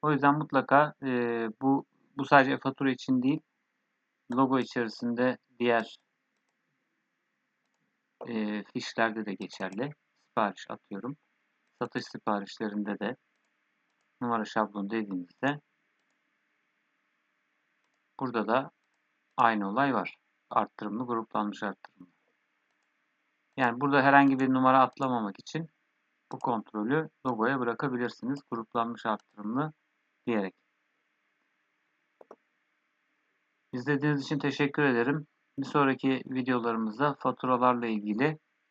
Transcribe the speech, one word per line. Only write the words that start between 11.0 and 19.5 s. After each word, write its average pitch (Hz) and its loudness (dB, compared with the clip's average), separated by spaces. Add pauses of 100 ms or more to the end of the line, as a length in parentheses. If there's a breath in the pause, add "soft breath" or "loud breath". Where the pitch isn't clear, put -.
Satış 120 -6
siparişlerinde 104 -6
de 117 -6 (1040)
numara 117 -2
şablonu 101 -4
dediğimizde 110 -4 (2500)
burada 117 -2
da 135 2 (680)
aynı 110 4